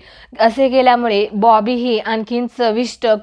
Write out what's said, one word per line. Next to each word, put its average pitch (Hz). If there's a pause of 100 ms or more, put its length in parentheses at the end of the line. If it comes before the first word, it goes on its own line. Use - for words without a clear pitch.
(400)
असे 247
केल्यामुळे 240
बॉबी 220
ही 240
आणखीन 226 (100)
चविष्ट 233 (140)